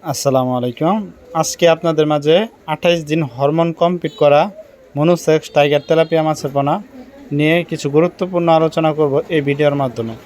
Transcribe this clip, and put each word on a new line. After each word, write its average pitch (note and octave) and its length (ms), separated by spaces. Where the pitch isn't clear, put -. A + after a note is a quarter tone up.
আসসালামু C3 540
আলাইকুম। B2 380
আজকে E3 360
আপনাদের E3 360
মাঝে D3+ 300
আঠাইশ E3+ 380
দিন D#3 180
হরমোন C#3+ 500
কমপ্লিট E3+ 420
করা D3 260
মনোসেক্স D#3+ 600
টাইগার D3 320
তেলাপিয়া D#3+ 360
মাছের D3+ 320
পোনা C#3 200
নিয়ে D3+ 240
কিছু D#3 200
গুরুত্বপূর্ণ F3 600
আলোচনা D#3+ 440
করব D3 200
এই D#3+ 120
ভিডিওর C#3+ 400
মাধ্যমে। A#2 320